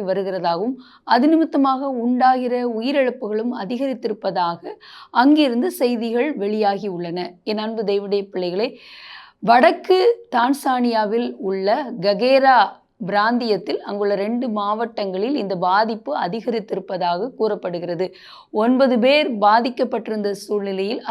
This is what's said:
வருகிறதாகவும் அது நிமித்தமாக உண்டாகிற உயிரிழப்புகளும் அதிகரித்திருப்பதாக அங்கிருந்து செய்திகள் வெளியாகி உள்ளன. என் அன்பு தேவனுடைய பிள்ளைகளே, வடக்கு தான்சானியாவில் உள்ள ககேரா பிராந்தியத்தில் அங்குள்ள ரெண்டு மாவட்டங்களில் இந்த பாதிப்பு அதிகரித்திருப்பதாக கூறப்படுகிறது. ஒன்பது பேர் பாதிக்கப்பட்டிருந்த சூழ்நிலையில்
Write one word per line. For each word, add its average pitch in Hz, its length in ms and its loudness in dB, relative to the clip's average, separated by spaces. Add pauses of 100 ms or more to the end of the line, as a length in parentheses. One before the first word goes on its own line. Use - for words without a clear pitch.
வருகிறதாகவும் 185 680 -2 (380)
அது 254 180 4
நிமித்தமாக 277 580 0 (140)
உண்டாகிற 254 500 2 (220)
உயிரிழப்புகளும் 240 760 -2 (120)
அதிகரித்திருப்பதாக 196 1120 -4 (460)
அங்கிருந்து 285 460 4 (120)
செய்திகள் 233 500 0 (100)
வெளியாகி 202 540 -2
உள்ளன. 175 340 -6 (220)
என் 214 160 -4
அன்பு 226 240 -4
தேவனுடைய 202 320 0 (100)
பிள்ளைகளே, 185 360 -2 (840)
வடக்கு 359 500 4 (360)
தான்சானியாவில் 240 920 0 (220)
உள்ள 196 280 0 (280)
ககேரா 254 520 4 (480)
பிராந்தியத்தில் 214 800 0
அங்குள்ள 202 340 -2
ரெண்டு 233 240 -4 (120)
மாவட்டங்களில் 214 840 -4
இந்த 190 140 -4 (100)
பாதிப்பு 214 460 0 (120)
அதிகரித்திருப்பதாக 185 1040 -4 (120)
கூறப்படுகிறது. 180 680 -4 (560)
ஒன்பது 254 420 4
பேர் 294 240 4 (160)
பாதிக்கப்பட்டிருந்த 233 840 0 (140)
சூழ்நிலையில் 196 680 -4